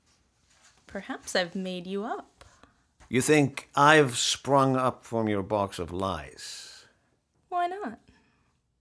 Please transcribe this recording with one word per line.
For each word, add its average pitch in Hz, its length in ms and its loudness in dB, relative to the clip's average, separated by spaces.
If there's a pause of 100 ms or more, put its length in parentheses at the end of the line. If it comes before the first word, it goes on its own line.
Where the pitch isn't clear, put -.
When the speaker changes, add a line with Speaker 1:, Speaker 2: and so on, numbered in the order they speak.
(880)
Speaker 1:
Perhaps - 500 -10
I've 175 180 -2
made 185 320 -8
you 196 180 -8
up. 339 400 -12 (640)
Speaker 2:
You 120 120 2
think 143 540 2
I've 143 420 6
sprung 135 600 2
up 127 280 -2
from 113 240 -2
your 101 140 0
box 101 360 -2
of 85 140 -8
lies? - 920 -8 (600)
Speaker 1:
Why 349 180 -2
not? 359 320 -10 (840)